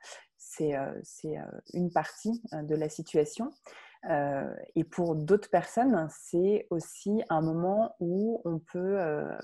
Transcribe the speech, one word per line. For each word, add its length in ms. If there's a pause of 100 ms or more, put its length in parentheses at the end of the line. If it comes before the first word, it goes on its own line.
(380)
C'est, 380
euh, 160 (120)
c'est, 340
euh, 80 (280)
une 200
partie, 480 (120)
euh, 100
de 120
la 140
situation. 640 (560)
Euh, 440 (220)
et 80
pour 320
d'autres 340
personnes, 600
c'est 640
aussi 580
un 120
moment 580
où 440
on 140
peut, 420
euh, 440